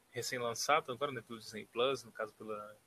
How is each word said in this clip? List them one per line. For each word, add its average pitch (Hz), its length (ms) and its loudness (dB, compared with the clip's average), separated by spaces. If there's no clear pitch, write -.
recém-lançado, 123 800 2
agora, 135 200 0
né, 120 140 -6
pelo 117 140 -10
Disney - 260 -10
Plus, 127 380 2
no 110 80 -18
caso 107 220 -6
pela, 107 540 -8